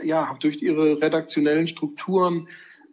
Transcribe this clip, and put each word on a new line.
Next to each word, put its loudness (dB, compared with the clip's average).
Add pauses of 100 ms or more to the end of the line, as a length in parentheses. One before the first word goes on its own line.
ja, -2
durch -2
ihre 2
redaktionellen 2
Strukturen, -2 (460)